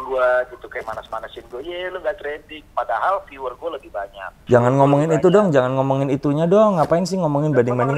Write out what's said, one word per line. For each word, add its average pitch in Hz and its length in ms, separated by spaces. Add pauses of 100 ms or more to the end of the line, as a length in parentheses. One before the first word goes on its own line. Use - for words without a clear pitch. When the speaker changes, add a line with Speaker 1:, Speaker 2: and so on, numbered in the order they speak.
Speaker 1:
gua 127 420
gitu, - 220
kayak 113 180
manas-manasin 110 600
gua, 123 160
"Ye, 175 240
lu 180 160
nggak 151 160
trending." 151 420 (140)
Padahal 127 480
viewer 135 320
gua 151 240
lebih 113 100
banyak. 98 400 (160)
Speaker 2:
Jangan 120 220
Speaker 1:
Viewer 135 160
Speaker 2:
ngomongin 143 240
Speaker 1:
lebih 160 100
Speaker 2:
itu 156 140
Speaker 1:
banyak. 190 80
Speaker 2:
dong, 208 100
jangan 131 240
ngomongin 135 380
itunya 147 340
dong. 208 300
Ngapain 165 320
sih 185 80
ngomongin 156 340
Speaker 1:
Nah, 139 80
Speaker 2:
banding-banding? 123 400